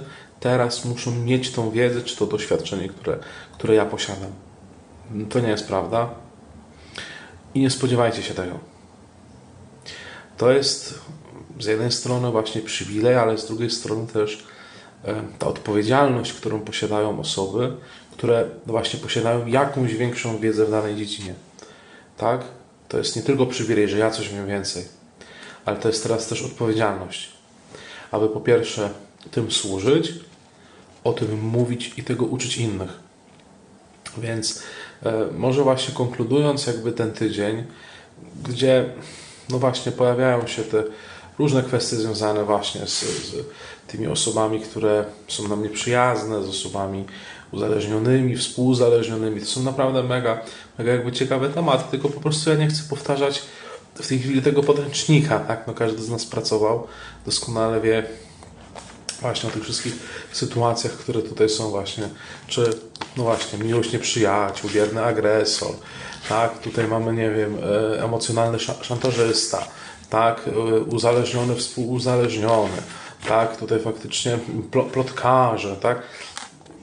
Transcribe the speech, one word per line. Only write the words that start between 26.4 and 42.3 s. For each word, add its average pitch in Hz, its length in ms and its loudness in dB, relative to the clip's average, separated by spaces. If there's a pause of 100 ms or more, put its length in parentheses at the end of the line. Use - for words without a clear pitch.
odpowiedzialność, 107 920 -2 (760)
aby 107 180 2
po 107 120 -2
pierwsze 113 500 2 (400)
tym 110 200 -2
służyć, 107 640 2 (880)
o 120 80 2
tym 110 280 -2
mówić 120 560 -2
i - 80 -10
tego 123 200 -2
uczyć 120 340 -2
innych. 98 540 -6 (1080)
Więc, 113 440 -4 (400)
e, 110 240 2 (100)
może 127 260 4
właśnie 131 320 2
konkludując 131 720 2
jakby 113 260 -2
ten 110 200 -2
tydzień, 107 520 -2 (800)
gdzie, 127 400 4 (680)
no 127 80 0
właśnie, 123 340 2
pojawiają 123 540 4
się 110 160 -4
te 107 220 2 (540)
różne 131 240 4
kwestie 120 340 -2
związane 107 480 0